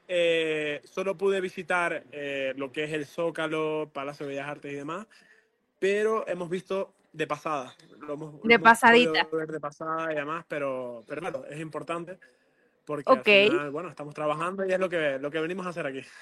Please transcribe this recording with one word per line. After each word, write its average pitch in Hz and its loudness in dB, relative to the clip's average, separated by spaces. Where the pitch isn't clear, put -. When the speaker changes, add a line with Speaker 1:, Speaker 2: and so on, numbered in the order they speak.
Speaker 1:
eh, 160 0
solo 190 -4
pude 196 2
visitar, 175 -2
eh, 139 -4
lo 139 -6
que 151 -4
es 151 -6
el 156 -2
Zócalo, 156 -2
Palacio 143 -8
de 139 -6
Bellas 139 -6
Artes 143 -10
y 143 -8
demás. 156 -8
Pero 214 2
hemos 175 -4
visto 190 -6
de 156 -6
pasada. 143 -6
Lo 147 -8
hemos, 147 -10
lo - -20
Speaker 2:
De 233 8
Speaker 1:
hemos 214 4
Speaker 2:
pasadita. 226 8
Speaker 1:
podido 160 -4
ver 156 -4
de 156 -6
pasada 160 -4
y - -4
demás, 151 -6
pero, 127 -6
pero 147 -8
claro, 165 -8
es 147 -10
importante 165 -8
porque 147 2
al 254 6
Speaker 2:
Ok. 254 -4
Speaker 1:
final, 196 6
bueno, 160 -6
estamos 147 -12
trabajando 165 -2
y 190 0
es 185 2
lo 190 0
que, 151 0
lo 143 -4
que 156 -4
venimos 180 -4
a 180 -6
hacer 160 -6
aquí. 135 -8